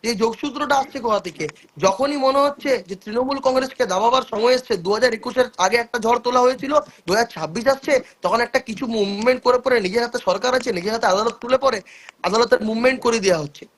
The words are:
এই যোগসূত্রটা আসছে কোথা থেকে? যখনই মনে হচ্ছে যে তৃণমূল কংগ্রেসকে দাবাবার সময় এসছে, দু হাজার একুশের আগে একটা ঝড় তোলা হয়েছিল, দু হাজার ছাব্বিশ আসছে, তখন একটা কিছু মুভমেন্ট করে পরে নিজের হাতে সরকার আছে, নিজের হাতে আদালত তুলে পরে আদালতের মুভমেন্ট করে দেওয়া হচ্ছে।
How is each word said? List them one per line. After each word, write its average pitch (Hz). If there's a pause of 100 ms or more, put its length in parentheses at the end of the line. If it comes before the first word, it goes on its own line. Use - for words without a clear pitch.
এই 226
যোগসূত্রটা 240
আসছে 269
কোথা 185
থেকে? 156 (300)
যখনই 254
মনে 269
হচ্ছে 285
যে 190
তৃণমূল 254
কংগ্রেসকে 262
দাবাবার 226
সময় 226
এসছে, 247
দু 180
হাজার 233
একুশের 247 (120)
আগে 196
একটা 233
ঝড় 233
তোলা 247
হয়েছিল, 262 (340)
দু 175
হাজার 226
ছাব্বিশ 165
আসছে, 269 (220)
তখন 208
একটা 240
কিছু 226
মুভমেন্ট 220
করে 247
পরে 240
নিজের 196
হাতে 240
সরকার 208
আছে, 254
নিজের 185
হাতে 226
আদালত 208
তুলে 254
পরে 240 (420)
আদালতের 226
মুভমেন্ট 226
করে 226
দেওয়া 185
হচ্ছে। 147 (120)